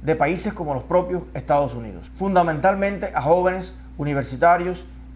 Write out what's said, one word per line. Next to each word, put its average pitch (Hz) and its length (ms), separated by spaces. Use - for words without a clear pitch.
de 151 120
países 175 380
como 151 220
los 123 80
propios 180 400
Estados 143 420
Unidos, 107 420
fundamentalmente 190 960
a 147 80
jóvenes 180 500
universitarios 156 880